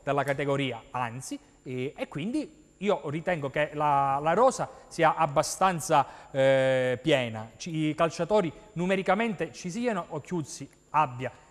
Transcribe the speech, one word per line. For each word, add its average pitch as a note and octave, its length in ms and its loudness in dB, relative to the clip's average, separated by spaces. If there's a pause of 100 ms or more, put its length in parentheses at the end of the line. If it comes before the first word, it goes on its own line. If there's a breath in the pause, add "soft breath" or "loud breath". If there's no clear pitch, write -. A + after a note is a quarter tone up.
della C#3 200 0
categoria, C#3 680 -2
anzi, B2 480 -6 (240 soft breath)
e, B2+ 340 -6
e - 120 -8
quindi A#3 540 -6 (160)
io F#3+ 300 0
ritengo D3+ 420 -4
che D3+ 220 0
la, C#3 500 2
la D#3+ 120 2
rosa A3+ 340 2 (200 loud breath)
sia D#3+ 280 4
abbastanza, D#3 920 2 (240 loud breath)
eh, C3 720 4
piena, A#2 540 0
ci, D#3 320 -2
i D3+ 60 0
calciatori E3 580 0 (220 loud breath)
numericamente F#3+ 760 0
ci - 180 -10
siano, G#3+ 400 -4
Occhiuzzi D#3 580 -6 (220)
abbia C3 400 0 (200 loud breath)